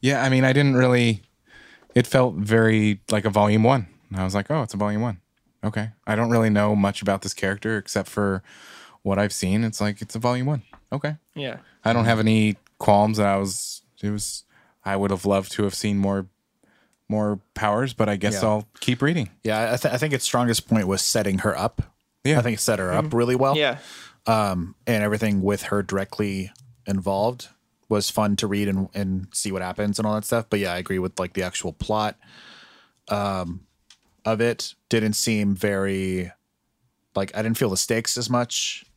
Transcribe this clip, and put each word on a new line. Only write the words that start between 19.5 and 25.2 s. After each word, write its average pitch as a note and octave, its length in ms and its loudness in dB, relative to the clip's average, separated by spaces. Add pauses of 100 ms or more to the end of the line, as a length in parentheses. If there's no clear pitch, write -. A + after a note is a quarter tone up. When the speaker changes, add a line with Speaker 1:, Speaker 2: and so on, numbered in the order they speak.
Speaker 3:
I, B2 40 0
th-, A2 180 0
I B2+ 40 0
think D3+ 160 0
its B2+ 100 -2
strongest A#2+ 440 2
point G#2+ 200 2
was F#2+ 140 0
setting G2+ 360 0
her G2+ 180 0
up. - 260 -2 (420)
Speaker 1:
Yeah. D3 140 4
Speaker 3:
I A#2+ 40 2
think A2+ 160 -2
it - 20 -6
set A2 200 0
her F#2 120 -2
up G2+ 140 0
Speaker 2:
Mm-hmm. C3 100 -2
Speaker 3:
really A#2+ 200 2
well. C3+ 200 2
Speaker 2:
Yeah. C#3 220 0 (480)
Speaker 3:
Um, G2 480 0 (120)
and A2+ 160 0
everything G#2 400 0